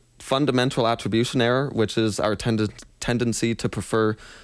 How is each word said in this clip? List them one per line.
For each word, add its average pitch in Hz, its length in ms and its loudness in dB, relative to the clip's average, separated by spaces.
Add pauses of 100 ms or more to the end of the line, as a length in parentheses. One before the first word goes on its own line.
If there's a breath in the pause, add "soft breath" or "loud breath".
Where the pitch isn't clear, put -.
(180)
fundamental 131 680 0
attribution 117 540 0
error, 127 320 2
which 110 240 0
is 113 220 0
our 107 160 0
tend-, 107 380 0 (280)
tendency 117 540 0
to - 140 -4
prefer 110 480 0 (280 loud breath)